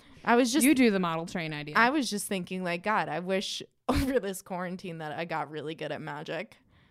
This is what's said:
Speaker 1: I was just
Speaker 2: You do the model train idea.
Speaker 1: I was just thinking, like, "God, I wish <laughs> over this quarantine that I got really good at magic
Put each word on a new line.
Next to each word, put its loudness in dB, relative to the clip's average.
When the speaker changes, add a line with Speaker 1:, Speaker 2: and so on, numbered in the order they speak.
Speaker 1:
I 6
was 6
just 4
Speaker 2:
You 8
do 8
the 4
model 0
train -6
idea. -6
Speaker 1:
I 6
was 0
just -4
thinking, -4
like, -2
"God, 0
I -4
wish -2
<laughs> -8
over 2
this -4
quarantine -8
that -8
I -6
got -4
really -8
good -8
at -6
magic -8